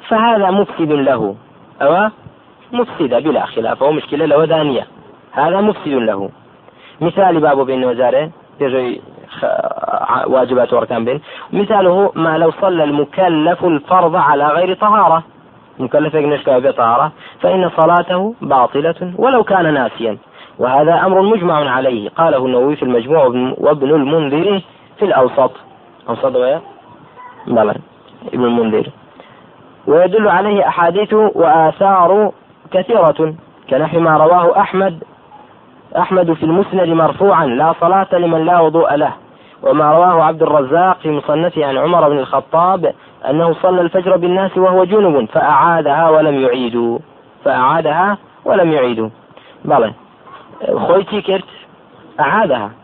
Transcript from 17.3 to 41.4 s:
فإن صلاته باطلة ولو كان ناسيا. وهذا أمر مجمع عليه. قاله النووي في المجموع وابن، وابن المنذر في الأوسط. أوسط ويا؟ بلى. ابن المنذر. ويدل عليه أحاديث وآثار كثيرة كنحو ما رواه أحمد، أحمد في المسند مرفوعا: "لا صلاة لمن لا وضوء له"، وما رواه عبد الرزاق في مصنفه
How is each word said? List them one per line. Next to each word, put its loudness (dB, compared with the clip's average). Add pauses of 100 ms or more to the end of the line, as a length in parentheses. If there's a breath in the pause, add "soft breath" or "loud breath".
فإن 0
صلاته 0
باطلة -2
ولو 2
كان 0
ناسيا. -4 (400 loud breath)
وهذا 2
أمر 2
مجمع 0
عليه. -2
قاله 0
النووي 0
في -14
المجموع 0
وابن، -2
وابن 0
المنذر 0 (380 loud breath)
في -4
الأوسط. 0 (560)
أوسط -4
ويا؟ 0 (840)
بلى. 0 (600)
ابن -2
المنذر. 0 (1000 loud breath)
ويدل 2
عليه 0
أحاديث -2
وآثار 2 (400)
كثيرة 0 (360)
كنحو -2
ما 2
رواه 4
أحمد، -2 (960)
أحمد 0
في -8
المسند 0
مرفوعا: 2
"لا 0
صلاة 2
لمن 0
لا 2
وضوء 2
له"، -2 (500 loud breath)
وما 2
رواه 4
عبد -2
الرزاق 2
في -6
مصنفه -2